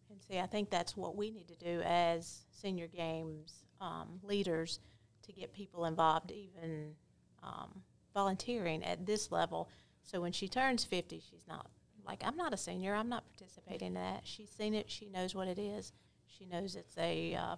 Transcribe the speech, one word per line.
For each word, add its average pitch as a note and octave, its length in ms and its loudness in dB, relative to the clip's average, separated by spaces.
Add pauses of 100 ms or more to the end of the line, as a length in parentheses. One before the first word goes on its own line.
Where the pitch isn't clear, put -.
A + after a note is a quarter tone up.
And G3+ 180 -20
see, F#3+ 120 -2
I F#3 80 0
think G#3 240 0
that's F3 260 2
what F3+ 180 -2
we G#3 140 -2
need F3+ 200 -12
to E3+ 60 -16
do E3+ 300 0
as E3+ 680 4
senior F3+ 360 -2
games, D#3+ 760 -4 (160)
um, E3 440 -6
leaders F#3 560 2 (480)
to G3+ 60 -16
get F3+ 200 -10
people F3+ 320 -4
involved, D#3+ 460 6
even, E3 640 -8 (480)
um, - 400 -10 (320)
volunteering G3 680 2
at - 220 0
this G#3+ 260 0
level. E3+ 380 2 (380)
So F3+ 140 -2
when F3 100 0
she F#3+ 160 -2
turns B3+ 380 4
fifty, F3 340 -2
she's - 280 -20
not D#3+ 180 -10 (400)
like, - 180 -6
"I'm C4+ 140 -2
not D#4+ 160 0
a F#3 40 0
senior. F#3 360 -2
I'm A3 160 0
not A#3+ 160 -2
participating - 600 -10
in F3+ 80 -2
that." F#3 280 -2
She's - 280 -12
seen G#3+ 240 0
it. G#3 120 0
She G#3 220 -10
knows F#3 240 -2
what F#3+ 140 0
it F3+ 100 0
is. G3+ 360 -4 (340)
She - 180 -20
knows F3+ 300 -2
it's - 240 -12
a, E3 340 2
uh, F3 240 -2